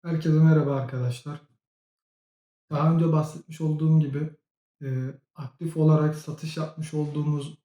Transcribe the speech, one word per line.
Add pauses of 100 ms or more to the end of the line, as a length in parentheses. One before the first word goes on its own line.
Herkese
merhaba
arkadaşlar. (1300)
Daha
önce
bahsetmiş
olduğum
gibi, (520)
e, (480)
aktif
olarak
satış
yapmış
olduğumuz